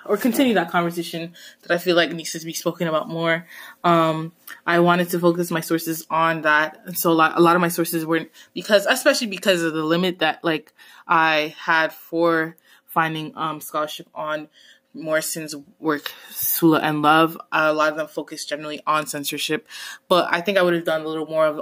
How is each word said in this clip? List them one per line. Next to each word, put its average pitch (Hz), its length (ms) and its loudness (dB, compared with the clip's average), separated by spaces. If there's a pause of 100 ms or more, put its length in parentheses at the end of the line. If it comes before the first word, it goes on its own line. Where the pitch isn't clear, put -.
or 208 100 0
continue 240 380 2
that 175 160 0
conversation 170 640 -4 (260)
that - 100 -6
I 175 60 0
feel 175 180 0
like 165 160 2
needs 165 220 -8
to 165 80 -10
be 165 140 -10
spoken 170 340 -4
about 156 180 -2
more. 165 400 -2 (380)
Um, 165 480 2 (340)
I 170 120 2
wanted 175 320 4
to 175 100 -2
focus 175 300 2
my 165 100 -2
sources 165 480 -4
on 160 340 0
that. 151 440 2
And 180 100 -10
so - 140 0
a - 20 4
lot, 160 240 4
a - 60 2
lot 170 120 6
of 180 60 2
my 170 80 2
sources 165 380 -4
weren't, 165 240 -2 (240)
because, 196 320 0
especially 262 400 2
because 190 360 0
of 165 120 -2
the 160 100 -2
limit 175 360 0
that, 156 220 0
like, 156 300 -2 (340)
I 156 520 2
had 160 340 2
for 165 640 -2 (300)
finding, 160 500 -2
um, 156 240 -6
scholarship 151 540 -8
on 151 340 -8 (460)
Morrison's 156 600 -4 (240)
work, 147 320 -2 (200)
Sula - 500 2
and 151 220 0
Love, 160 360 4 (140)
a 156 220 2
lot 156 160 2
of 151 80 -6
them 156 100 -6
focus 156 380 -12
generally 151 400 -8
on 151 200 0
censorship, 147 600 -6 (400)
but 175 220 4
I 175 100 0
think 196 160 0
I 185 60 4
would 175 100 4
have 170 120 -2
done 160 180 -2
a 156 60 -8
little 160 180 -4
more 160 200 2
of, 156 140 -2